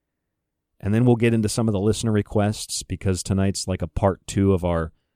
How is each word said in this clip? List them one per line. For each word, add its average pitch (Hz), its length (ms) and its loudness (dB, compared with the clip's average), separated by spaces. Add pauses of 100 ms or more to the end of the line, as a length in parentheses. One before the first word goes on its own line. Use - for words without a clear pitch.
(800)
and 101 140 0
then 117 100 4
we'll 120 120 6
get 113 180 2
into 110 140 2
some 113 200 -2
of 110 40 2
the 98 80 0
listener 107 320 0
requests 104 720 -2
because 95 400 -4
tonight's 95 420 -2
like 92 160 -4
a 85 60 -4
part 98 400 0
two 98 240 2
of 90 120 0
our 85 280 -2 (240)